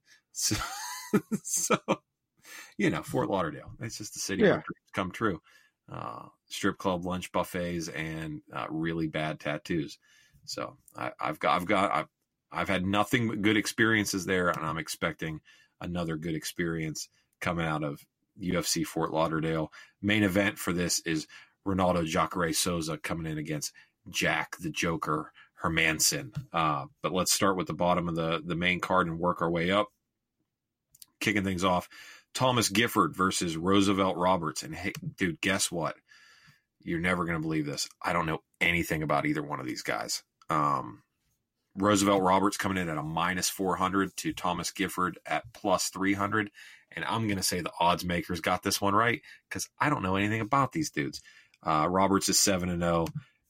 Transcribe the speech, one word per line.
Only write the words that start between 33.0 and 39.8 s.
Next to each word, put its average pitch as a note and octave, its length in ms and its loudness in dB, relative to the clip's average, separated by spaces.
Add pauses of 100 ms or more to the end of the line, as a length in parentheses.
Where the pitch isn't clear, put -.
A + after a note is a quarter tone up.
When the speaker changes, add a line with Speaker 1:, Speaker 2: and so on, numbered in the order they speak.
Speaker 1:
versus F2+ 400 0
Roosevelt F#2+ 640 4
Roberts. F2 440 2
And D2+ 120 -10
hey, F2 180 -6 (240)
dude, E2+ 240 -2
guess F#2+ 320 0
what? D#2+ 240 -2 (840)
You're E2+ 180 -2
never F2 240 2
gonna E2 160 -2
believe D#2 240 -2
this. C#2+ 240 -6 (140)
I F#2 100 0
don't E2+ 140 0
know D#2+ 160 -2 (180)
anything E2+ 420 0
about D2 220 2
either D2+ 180 0
one C#2+ 160 -8
of C2 80 -10
these - 160 -8